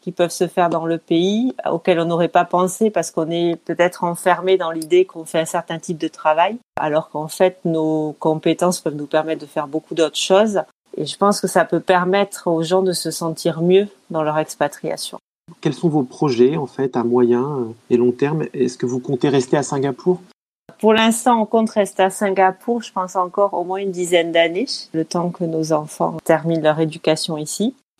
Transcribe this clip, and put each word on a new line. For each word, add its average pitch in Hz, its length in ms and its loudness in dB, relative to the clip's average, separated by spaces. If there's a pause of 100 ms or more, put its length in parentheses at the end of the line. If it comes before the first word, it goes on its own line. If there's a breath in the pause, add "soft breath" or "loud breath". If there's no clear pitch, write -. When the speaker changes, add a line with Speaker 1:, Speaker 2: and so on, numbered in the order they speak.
Speaker 1:
qui 185 100 -10
peuvent 175 200 0
se - 160 -2
faire 170 240 2
dans 165 160 -2
le 165 100 0
pays, 196 560 0 (180)
auxquelles 170 300 0
on 165 60 0
n'aurait 170 220 2
pas 175 180 2
pensé 185 420 0
parce 175 220 -2
qu'on 160 200 -4
est 170 260 0
peut-être 175 480 -2
enfermé 175 520 0
dans 170 140 -4
l'idée 165 340 2
qu'on 165 220 -10
fait 165 140 -2
un 160 40 0
certain 165 340 -6
type 160 200 -8
de 160 100 -4
travail, 165 480 2 (240)
alors 156 300 -2
qu'en 156 180 -8
fait, 185 380 0
nos 156 520 -2
compétences 165 600 0
peuvent 151 160 -6
nous 147 80 -8
permettre 156 380 -2
de 147 40 -14
faire 147 220 -6
beaucoup 156 260 -8
d'autres 156 220 0
choses. 196 460 2 (340)
Et - 80 -4
je - 140 -8
pense 202 240 2
que 196 40 0
ça 175 200 2
peut 165 140 0
permettre 185 680 0
aux 165 160 0
gens 180 180 0
de 185 140 0
se 165 160 -6
sentir 160 500 -4
mieux 185 260 4 (220)
dans 160 140 -2
leur 151 160 0
expatriation. - 800 -6 (440)
Speaker 2:
Quels 156 100 0
sont - 160 -2
vos 147 140 2
projets, 131 560 2
en 139 80 -6
fait, 131 280 -4
à 123 80 -2
moyen, 120 400 4
euh, 131 300 -4 (160)
et 123 80 2
long 120 160 4
terme ? 147 400 -2
Est-ce 127 240 -2
que - 80 -6
vous 123 160 -4
comptez 139 300 0
rester 135 260 2
à 143 60 2
Singapour ? 139 580 -2 (580)
Speaker 1:
Pour 214 140 4
l'instant, 226 480 2
on 208 60 -2
compte 220 240 2
rester 196 320 0
à 190 80 4
Singapour, 190 720 0
je - 100 -18
pense 185 240 -6
encore 196 380 0
au 175 100 -2
moins 185 140 -4
une 202 120 -4
dizaine 175 400 0
d'années, 170 360 2 (260)
le 160 140 -2
temps 175 240 -2
que 170 140 -6
nos 160 280 -2
enfants 160 500 -2
terminent 165 400 2
leur 151 180 2
éducation 156 580 -2
ici. 202 360 -4 (260)